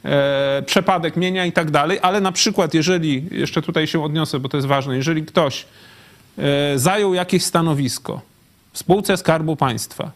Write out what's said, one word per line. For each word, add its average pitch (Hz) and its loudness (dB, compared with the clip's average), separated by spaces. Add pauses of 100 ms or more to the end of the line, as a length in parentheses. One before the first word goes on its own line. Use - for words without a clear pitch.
e, 139 2
przepadek 175 0
mienia 185 0
i 175 -2
tak 165 0
dalej, 147 2
ale 190 2
na 190 2
przykład, 185 0
jeżeli, 160 0
jeszcze 143 -2
tutaj 160 -2
się 160 -2
odniosę, 151 -2
bo 131 -6
to 151 -2
jest 135 0
ważne, 135 0
jeżeli 156 -2
ktoś, 156 0 (720)
e, 143 0
zajął 190 2
jakieś 180 0
stanowisko 151 -2 (520)
w - -12
spółce 196 2
Skarbu 160 -2
Państwa 127 -4